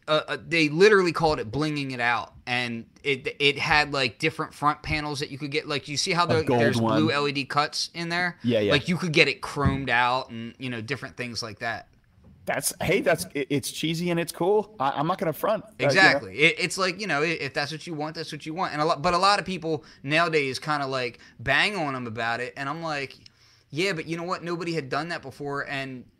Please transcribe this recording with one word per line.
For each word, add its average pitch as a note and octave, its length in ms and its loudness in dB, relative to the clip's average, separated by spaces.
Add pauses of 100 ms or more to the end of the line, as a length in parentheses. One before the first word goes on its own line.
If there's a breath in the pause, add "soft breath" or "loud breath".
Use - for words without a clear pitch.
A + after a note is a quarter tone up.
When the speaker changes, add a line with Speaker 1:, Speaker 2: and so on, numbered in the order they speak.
Speaker 1:
uh, D#3 180 2
uh, C#3+ 180 -4
they D#3 220 4
literally F3+ 460 6
called D3+ 260 2
it G#2+ 100 -6
"blinging C#3+ 440 -2
it A#2+ 80 -4
out," A#2 320 0 (120)
and A#2+ 400 -4 (180)
it, C#3 360 -4
it C#3+ 180 4
had, D3 360 2
like, C3 260 -2
different D#3 340 -4
front D3 300 0
panels D3+ 380 -4
that D3 80 -6
you C#3 80 -10
could C#3+ 140 -8
get. D3+ 140 -2
Like, D3 220 -4
you D3+ 80 -8
see F#3 160 0
how E3+ 140 2
Speaker 2:
A - 20 0
Speaker 1:
the, D#3 160 4
Speaker 2:
gold B2 160 2
Speaker 1:
there's A#2 180 4
blue A2 280 4
Speaker 2:
one. - 60 2
Speaker 1:
L C#3+ 140 2
E D3 60 0
D C#3 140 -2
cuts - 480 -2
in E3+ 160 -6
there? F3 340 -2
Speaker 2:
Yeah, C#3 160 4
yeah. G3+ 140 4
Speaker 1:
Like, D3 160 2
you F3 80 0
could F3 160 -2
get D3 160 8
it - 100 -4
chromed C#3 500 -2
out B2 400 2
and, A2+ 280 -12
you B2+ 120 -8
know, A#2 120 -6
different C3 340 -8
things A#2+ 260 -8
like A2 180 -10
that. A#2 280 -6 (580)
Speaker 2:
That's, - 360 -2
hey, F#3+ 200 2
that's, E3+ 320 2
it, C#3+ 160 -2
it's C#3 220 -2
cheesy E3 400 -2
and E3+ 80 0
it's E3 120 -4
cool. G#3 460 0
I, C3+ 140 0
I'm D#3+ 160 -2
not F#3 120 -2
gonna E3 140 -2
front. F#3+ 300 -2
Uh, - 40 -20 (120)
you C3 60 0
know. - 20 4
Speaker 1:
Exactly. C#3 500 4
It, D#3 220 6
it's F3+ 180 -2
like, F#3 220 -2
you G#3 80 -6
know, D3 160 0
i-, E3+ 40 2
if C#3+ 260 -4
that's D3 180 -2
what D#3 160 -10
you F3 60 -8
want, D3+ 220 -6
that's D#3+ 160 -10
what D3+ 140 -10
you D#3+ 80 -8
want. C3+ 200 -4
And D3 80 0
a D#3 40 2
lot, D#3 160 0
but F3 120 2
a F3 40 6
lot G3 220 6
of G3 60 -4
people D#3+ 400 -4 (180 loud breath)
nowadays D3+ 560 2
kinda, D3 260 -2
like, B2+ 340 -4 (200 loud breath)
bang D3+ 380 2
on C#3+ 180 -2
'em B2 120 -6
about A#2 340 -2
it, B2 160 -8
and C#3 100 -6
I'm E3 160 -6
like, C#3+ 340 -6 (540 soft breath)
yeah, F3+ 200 0
but D#3+ 140 -6
you E3 100 -6
know E3+ 80 -6
what? F3+ 180 -4
Nobody E3+ 320 -4
had C#3+ 140 -4
done D3+ 220 -4
that D#3+ 120 -8
before, C#3 460 -8
and C3+ 380 -8 (140)